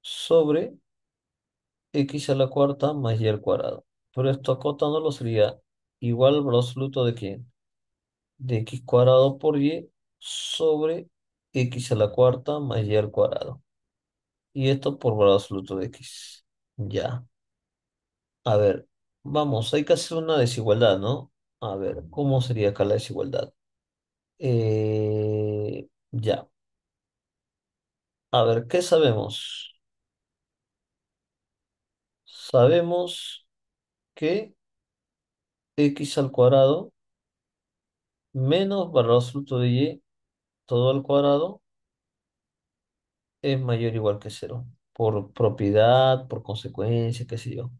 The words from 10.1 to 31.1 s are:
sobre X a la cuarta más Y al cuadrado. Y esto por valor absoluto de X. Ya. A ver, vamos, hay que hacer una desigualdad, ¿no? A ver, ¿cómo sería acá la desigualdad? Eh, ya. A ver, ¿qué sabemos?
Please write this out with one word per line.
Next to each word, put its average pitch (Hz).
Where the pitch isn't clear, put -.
sobre 156
X 123
a -
la 107
cuarta 127
más 113
Y 104
al 104
cuadrado. -
Y 135
esto 139
por 113
valor 101
absoluto 95
de 92
X. -
Ya. 101
A 110
ver, 101
vamos, 139
hay 151
que 175
hacer 165
una 160
desigualdad, 110
¿no? 110
A 104
ver, 95
¿cómo 135
sería 110
acá 101
la 104
desigualdad? -
Eh, 107
ya. 110
A 120
ver, 117
¿qué 175
sabemos? 135